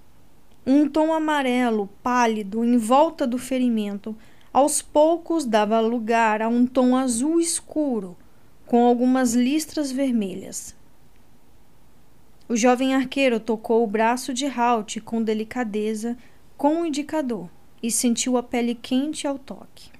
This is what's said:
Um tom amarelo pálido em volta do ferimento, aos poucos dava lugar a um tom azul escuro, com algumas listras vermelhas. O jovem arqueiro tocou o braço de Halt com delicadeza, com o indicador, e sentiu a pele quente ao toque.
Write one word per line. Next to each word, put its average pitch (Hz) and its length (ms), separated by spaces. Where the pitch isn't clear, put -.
Um 285 220
tom 311 240
amarelo 254 760
pálido 226 600
em 247 120
volta 277 500
do 247 120
ferimento, 220 800
aos 294 280
poucos 330 640
dava 220 360
lugar 226 640
a 226 60
um 240 180
tom 254 300
azul 262 440
escuro, 254 760
com 240 200
algumas 247 480
listras 277 560
vermelhas. 233 840
O 233 80
jovem 254 380
arqueiro 262 460
tocou 220 420
o 233 40
braço 226 460
de 262 140
Halt 233 540
com 226 220
delicadeza, 220 920
com 320 260
o 339 40
indicador, 269 640
e 226 80
sentiu 247 460
a 240 60
pele 240 320
quente 277 520
ao 277 120
toque. - 600